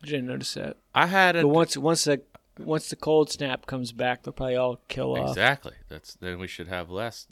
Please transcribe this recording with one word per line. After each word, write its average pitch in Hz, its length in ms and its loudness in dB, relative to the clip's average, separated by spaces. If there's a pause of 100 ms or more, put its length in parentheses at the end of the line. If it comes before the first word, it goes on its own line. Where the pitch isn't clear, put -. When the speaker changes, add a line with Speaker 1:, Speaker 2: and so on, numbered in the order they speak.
Speaker 1:
I 151 40 -18
didn't 143 200 -4
notice 127 280 -8
that. - 220 -8 (180)
Speaker 2:
I 147 120 6
had 185 300 6
a 170 60 4
Speaker 1:
But 147 60 6
once, 160 280 4
once 156 280 2
the, 143 180 2 (360)
once 156 320 -4
the 147 60 -8
cold 151 340 4
snap 135 360 -6
comes 123 260 -6
back, 123 300 -2
they'll 139 100 -12
probably 127 240 -2
all 123 320 0
kill 131 280 -4
off. 131 140 -2
Speaker 2:
Exactly. 127 420 0 (160)
That's, - 260 -18
then 90 240 -8
we 92 80 -8
should 87 220 -12
have 90 220 -6
less 107 420 -10